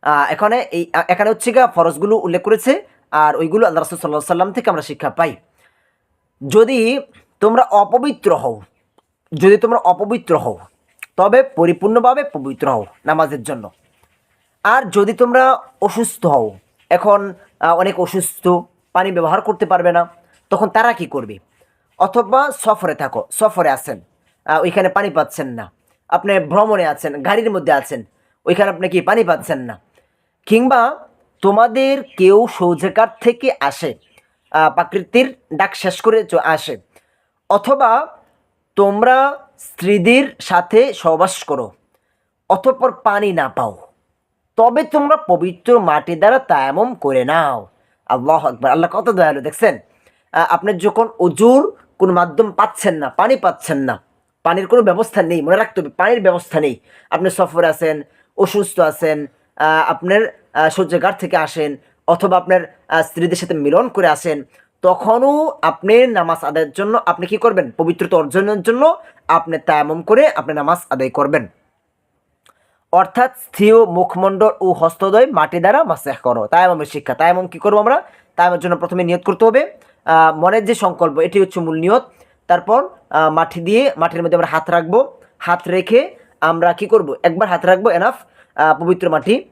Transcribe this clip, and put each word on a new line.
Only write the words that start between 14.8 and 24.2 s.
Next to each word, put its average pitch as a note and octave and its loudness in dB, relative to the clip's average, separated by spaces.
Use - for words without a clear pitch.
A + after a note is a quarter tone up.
যদি G3+ 0
তোমরা B3 2
অসুস্থ G3+ -4
হও, A2+ 0
এখন, G3+ 0
আ, E3 2
অনেক F3+ -2
অসুস্থ, F3+ -4
পানি F#3+ -2
ব্যবহার E3+ 0
করতে G#3 -4
পারবে F3 2
না, E3+ 0
তখন G3 -2
তারা A#3 0
কি F3 -8
করবে? G#2+ -12
অথবা A#3 0
সফরে F#3 -2
থাকো, B2+ -8
সফরে F3 0
আছেন, B2+ -8